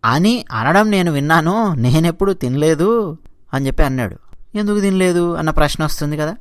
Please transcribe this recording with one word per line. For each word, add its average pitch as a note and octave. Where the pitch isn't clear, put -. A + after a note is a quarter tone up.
అని F#3
అనడం E3
నేను F3
విన్నాను, E3
నేనెప్పుడు D#3+
తినలేదు D#3+
అని C3+
చెప్పి C3+
అన్నాడు. C3
ఎందుకు G#3
తినలేదు F3+
అన్న D#3+
ప్రశ్న D3+
వస్తుంది D3
కదా. D#3